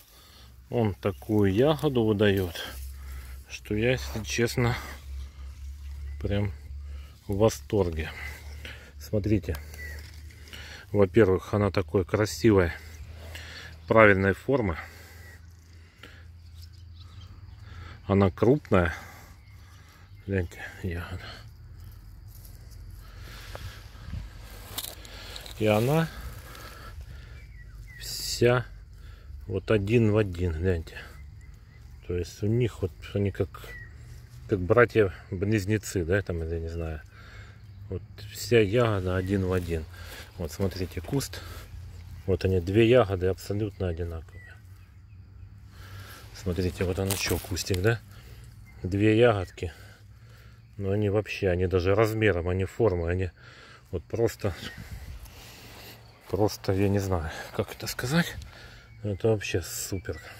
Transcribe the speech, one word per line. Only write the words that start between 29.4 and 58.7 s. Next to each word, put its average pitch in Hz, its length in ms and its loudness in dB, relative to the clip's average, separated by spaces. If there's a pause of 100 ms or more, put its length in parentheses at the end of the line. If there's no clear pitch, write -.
вот 101 240 -2
один 107 400 4
в 104 60 4
один, 90 340 0
гляньте. 82 460 -2 (1120)
То 90 100 -2
есть - 260 -6
у 104 40 0
них 117 340 0
вот - 100 -2 (220)
они 101 180 0
как, - 180 -2 (1000)
как 101 100 2
братья-близнецы, 101 1400 4
да, 95 180 4
там, 82 260 -4
я 82 120 -2
не 82 80 -6
знаю. 82 340 -6 (880)
Вот 92 120 -6 (320)
вся - 260 4
ягода 101 560 4
один 95 300 2
в 92 80 0
один. 85 320 -2 (520)
Вот 85 140 -6
смотрите, 92 500 -4
куст. - 400 -6 (840)
Вот 95 180 0
они, 95 160 2
две 98 300 4
ягоды 98 380 4
абсолютно 101 600 -4
одинаковые. 85 680 -8 (1800)
Смотрите, 90 480 -2
вот 92 160 0
он 95 80 0
еще 95 320 0
кустик, 90 420 -2
да? 113 180 4 (840)
Две 101 340 4
ягодки. 101 540 4 (1040)
Но 98 160 -4
они 104 180 2
вообще, 101 400 0
они 90 180 4
даже 92 280 4
размером, 107 540 4
они 92 160 0
формой, 90 460 2
они 92 200 0 (600)
вот 87 120 -4
просто, 107 500 -2 (1800)
просто, 101 440 2
я 98 160 4
не 101 100 4
знаю, 90 320 0 (240)
как - 160 -2
это - 160 -10
сказать. 160 480 -2 (680)